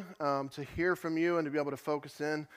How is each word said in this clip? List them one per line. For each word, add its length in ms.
um, 300
to 140
hear 320
from 220
you 220
and 60
to 60
be 60
able 140
to 60
focus 440
in 360